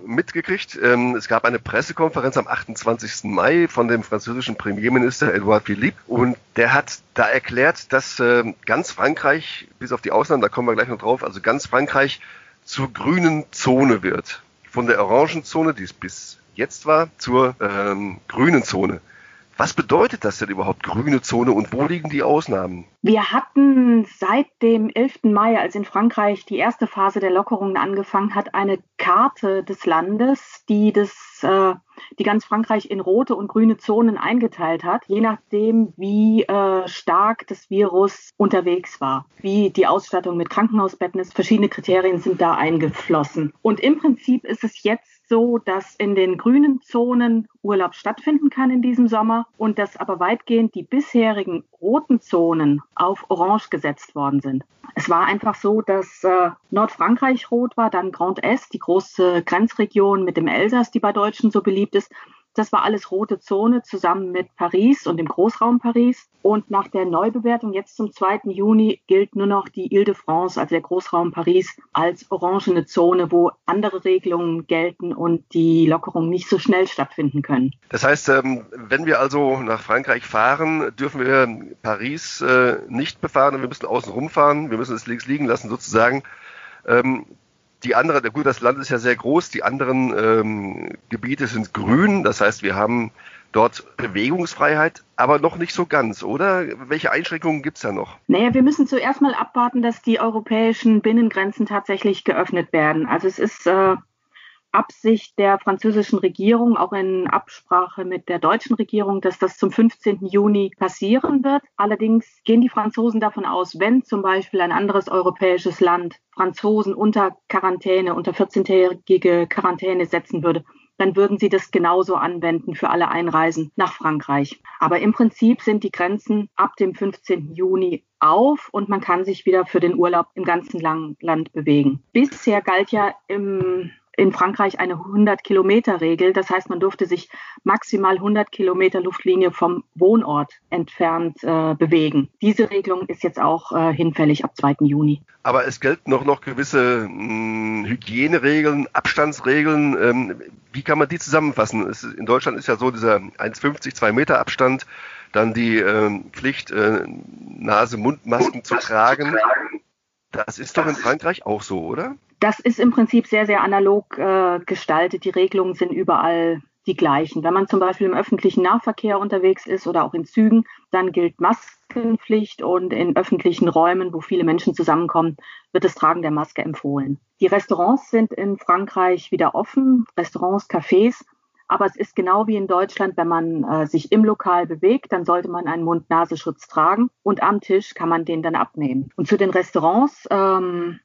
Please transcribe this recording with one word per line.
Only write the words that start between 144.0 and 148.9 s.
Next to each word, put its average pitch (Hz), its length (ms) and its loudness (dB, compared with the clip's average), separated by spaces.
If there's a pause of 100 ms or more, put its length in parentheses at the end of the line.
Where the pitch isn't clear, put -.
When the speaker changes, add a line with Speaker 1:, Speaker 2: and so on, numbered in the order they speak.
Speaker 2:
ab - 140 -10
zweiten 143 280 2
Juni. 147 360 2 (220)
Speaker 1:
Aber 127 240 2
es 127 120 -8
gelten 139 300 -2
noch, 131 160 0
noch 143 160 2
gewisse, 123 680 0
mh, 110 800 -6
Hygieneregeln, 143 1040 0